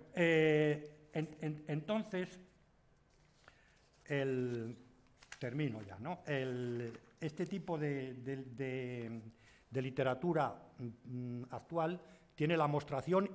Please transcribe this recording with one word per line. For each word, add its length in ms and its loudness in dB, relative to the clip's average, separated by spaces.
eh, 1000 6
en, 280 -4
en, 280 -4
entonces, 720 -2
el, 720 0
termino 440 -2
ya, 160 -12
¿no? 280 -8
El, 680 -2
este 260 -4
tipo 320 -4
de, 360 -2
de, 220 -6
de, 840 -4
de 120 0
literatura, 720 2
mm, 720 -8
actual 500 -2
tiene 220 2
la 100 4
mostración 680 2